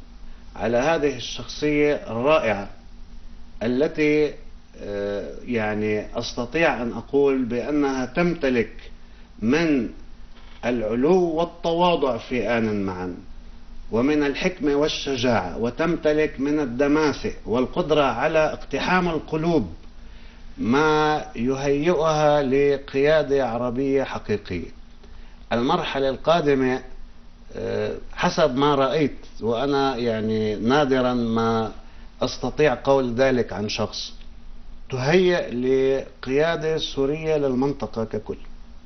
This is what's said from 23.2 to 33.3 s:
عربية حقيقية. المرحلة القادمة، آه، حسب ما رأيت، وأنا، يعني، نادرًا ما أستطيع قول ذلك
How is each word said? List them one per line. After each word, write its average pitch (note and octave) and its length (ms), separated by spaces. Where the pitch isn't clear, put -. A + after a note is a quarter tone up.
عربية B2 540
حقيقية. G2+ 640
المرحلة C3+ 560
القادمة، C3+ 720
آه، G#1 400
حسب D#3+ 420
ما C#3+ 200
رأيت، C#3 420
وأنا، C3+ 540
يعني، A2 600
نادرًا B2+ 580
ما A2+ 580
أستطيع C3 640
قول C3+ 320
ذلك B2+ 380